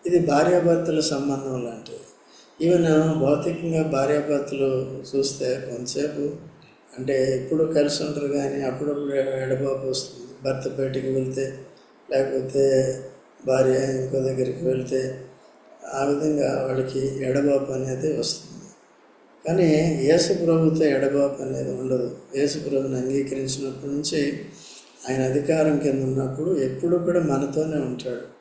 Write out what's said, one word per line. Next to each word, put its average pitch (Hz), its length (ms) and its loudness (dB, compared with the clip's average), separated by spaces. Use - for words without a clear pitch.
ఇది 175 120 6
భార్యాభర్తల 160 800 2
సంబంధం 135 640 -2
లాంటిది. 113 340 -12
ఈవెన్ 160 580 4
భౌతికంగా 160 640 0
భార్యాభర్తలు 139 1200 0
చూస్తే 135 560 -2
కొంతసేపు 143 500 -4
అంటే 131 440 0
ఎప్పుడు 160 200 0
కలిసి 151 400 2
ఉంటారు, 143 240 -4
కానీ 139 360 -2
అప్పుడప్పుడు 143 500 -4
ఎడబాపు 135 760 0
వస్తుంది. - 400 -6
భర్త 131 380 -2
బయటికి 131 300 -2
వెళ్తే, 131 480 -2
లేకపోతే 135 880 2
భార్య 131 240 4
ఇంకో 131 480 0
దగ్గరికి 131 460 0
వెళ్తే, 131 560 -2
ఆ 135 100 0
విధంగా 143 640 2
వాళ్ళకి 131 600 -2
ఎడబాపు 139 460 2
అనేది 131 460 -2
వస్తుంది. - 380 -6
కానీ 175 180 4
యేసు 170 280 4
ప్రభుతో 160 520 4
ఎడబాపు 139 560 2
అనేది 131 300 -4
ఉండదు. 127 460 -2
యేసు 143 240 0
ప్రభుని 135 360 -2
అంగీకరించినప్పటి 135 1000 -4
నుంచి, 147 460 -2
ఆయన 131 120 0
అధికారం 147 560 2
కింద 135 260 0
ఉన్నప్పుడు 135 560 -2
ఎప్పుడు 151 380 0
కూడా 175 220 2
మనతోనే 147 580 0
ఉంటాడు. 127 440 -6